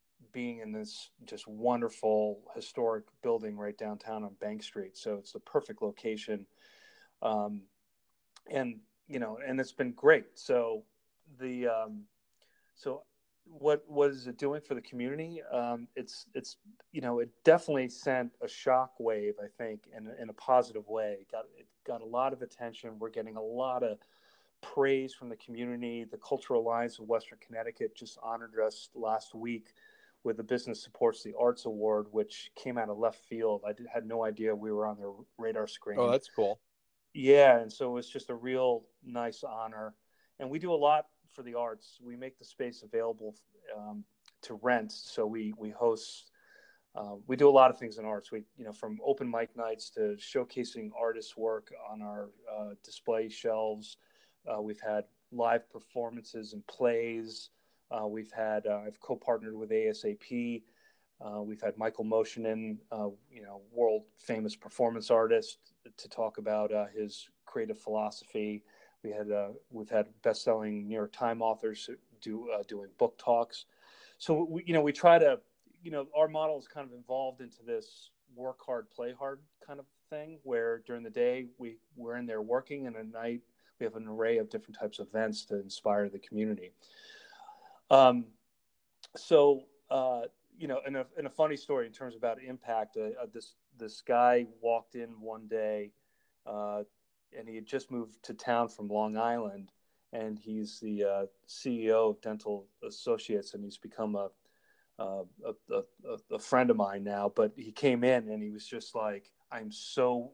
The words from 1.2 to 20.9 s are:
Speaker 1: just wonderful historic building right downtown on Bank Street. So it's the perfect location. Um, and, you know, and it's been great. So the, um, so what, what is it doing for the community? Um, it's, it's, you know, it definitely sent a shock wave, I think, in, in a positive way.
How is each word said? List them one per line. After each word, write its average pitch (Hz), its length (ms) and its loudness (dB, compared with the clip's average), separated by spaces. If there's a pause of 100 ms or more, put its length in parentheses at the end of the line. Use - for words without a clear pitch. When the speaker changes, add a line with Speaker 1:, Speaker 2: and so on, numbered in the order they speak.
Speaker 1:
just 107 220 -14
wonderful 110 920 0 (120)
historic 113 520 -2 (180)
building 110 320 0
right 104 220 -8
downtown 107 460 -8
on 98 180 -10
Bank 107 200 -6
Street. 98 360 -10
So 107 180 -6
it's 101 160 -12
the 110 80 -12
perfect - 420 -2
location. 107 640 -4 (760)
Um, 104 400 -2 (920)
and, 120 280 -4 (280)
you 147 100 -6
know, 113 260 -4
and 131 160 -2
it's 127 120 -4
been 123 220 -2
great. 139 320 8 (100)
So 117 480 0 (560)
the, 123 280 -4
um, 110 360 -4 (720)
so 143 280 -8 (420)
what, 147 420 2
what 143 240 6
is 127 160 -8
it 117 100 -8
doing 143 240 -2
for 139 140 -6
the 117 60 -6
community? 151 600 -6 (100)
Um, 120 440 -2
it's, - 400 -12
it's, - 220 -10 (340)
you 151 100 -8
know, 120 180 0
it 120 100 -2 (140)
definitely 147 460 6
sent 127 440 -2 (100)
a 117 40 -4
shock 127 520 2
wave, 107 420 0
I 104 60 -10 (100)
think, 110 300 -8 (100)
in, 110 140 -14 (100)
in 113 80 -12
a 107 40 -12
positive 120 540 2
way. 107 340 -4